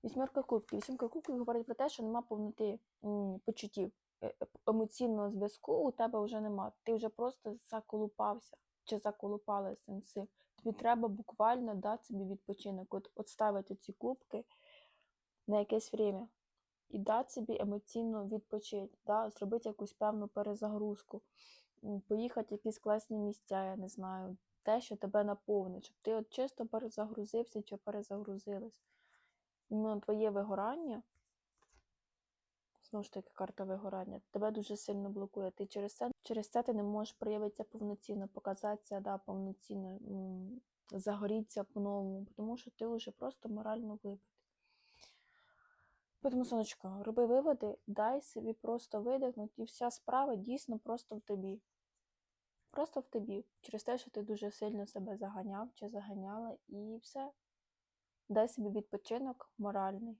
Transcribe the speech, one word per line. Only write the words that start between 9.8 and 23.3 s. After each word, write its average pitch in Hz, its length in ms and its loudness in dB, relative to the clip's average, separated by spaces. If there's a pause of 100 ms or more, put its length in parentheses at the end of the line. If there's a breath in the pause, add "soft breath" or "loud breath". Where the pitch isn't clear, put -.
цим 196 140 -6
всім. 202 280 -6 (280 soft breath)
Тобі 220 220 -2
треба 233 300 6
буквально 220 680 4
дати 208 280 0
собі 196 220 -4
відпочинок. 190 680 -6
От, 196 220 -4
от 208 120 -6
ставити 202 480 2
ці - 180 -12
кубки 233 520 -4 (1000 loud breath)
на 208 120 6
якесь 220 340 2
время 214 340 2 (640)
і 214 100 -2
дати 220 300 4
собі 226 300 -2
емоційно 208 680 0
відпочити, 214 800 -4
да? 214 240 4
Зробити 220 400 0
якусь 208 240 -6
певну 214 340 2
перезагрузку, 208 960 -2 (640 loud breath)
м, 208 180 -2
поїхати 220 480 2
в - 20 -2
якісь 214 280 -2
класні 214 380 2
місця, 202 480 0